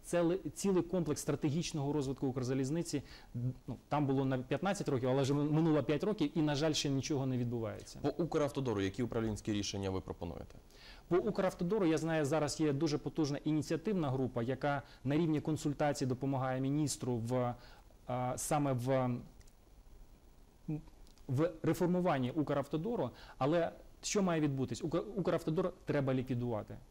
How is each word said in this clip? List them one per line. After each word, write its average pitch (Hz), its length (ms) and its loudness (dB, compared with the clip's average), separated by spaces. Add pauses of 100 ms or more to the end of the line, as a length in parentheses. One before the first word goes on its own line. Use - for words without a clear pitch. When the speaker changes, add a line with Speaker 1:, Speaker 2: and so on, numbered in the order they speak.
Speaker 1:
цели-, 175 360 2 (140)
цілий 180 300 2
комплекс 160 380 0
стратегічного 143 720 0
розвитку 139 340 0
Укрзалізниці. 131 760 0 (640)
Ну, 127 100 -6 (120)
там 143 160 2
було 135 200 2
на 131 120 2
п'ятнадцять 143 520 -2
років, 127 200 2
але 135 120 4
вже 135 120 2
минуло 151 500 4
п'ять 147 200 0
років, - 340 0
і, 160 40 4
на 151 140 2
жаль, 151 180 2
ще 143 160 0
нічого 135 360 0
не 131 120 0
відбувається. 117 640 -4
Speaker 2:
По - 220 0
«Укравтодору» 135 580 0
які 98 220 0
управлінські 113 500 -2
рішення 98 360 -2
ви 95 120 -2
пропонуєте? - 540 -8 (520)
Speaker 1:
По 170 100 2
Укравтодору, 190 680 0
я 160 120 4
знаю, 156 280 0
зараз 147 340 0
є 151 140 4
дуже 147 240 2
потужна 143 400 0
ініціативна 156 720 0
група, 127 340 0
яка 139 380 0 (220)
на 139 120 2
рівні 156 260 4
консультацій 147 640 0
допомагає 131 560 0
міністру 135 540 0
в, 120 400 0 (520)
а, 127 300 -2
саме 143 360 0
в, 127 360 2 (2250)
в 147 240 0 (120)
реформуванні 165 680 2
Укравтодору. 151 800 -2 (280)
Але 165 340 2 (300)
що 202 220 0
має 165 180 2
відбутись? 135 420 0
Укра-, 165 200 0 (120)
Укравтодор 175 580 0 (120)
треба 135 280 2
ліквідувати 120 640 -2 (140)